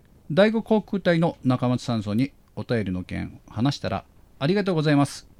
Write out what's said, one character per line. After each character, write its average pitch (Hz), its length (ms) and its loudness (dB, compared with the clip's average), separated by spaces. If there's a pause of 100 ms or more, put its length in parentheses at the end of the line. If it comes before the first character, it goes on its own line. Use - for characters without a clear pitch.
(320)
第 196 180 6
五 220 120 -2
航 220 200 2
空 - 180 -4
隊 170 200 2
の 170 240 0
中 127 240 2
松 123 140 0
さ 120 120 -4
ん 110 80 -2
そ 101 100 -4
う - 40 -2
に 135 160 0 (240)
お 104 80 -10
便 113 200 0
り 95 60 -4
の 90 140 -4
件 90 440 -10
話 123 280 -2
し - 20 -16
た - 100 -6
ら、 - 160 -4 (360)
「あ 139 60 0
り 175 80 2
が 208 100 0
と 190 80 0
う - 20 0
ご 156 80 2
ざ 151 80 2
い 143 60 6
ま 143 100 4
す、 - 220 -16 (120)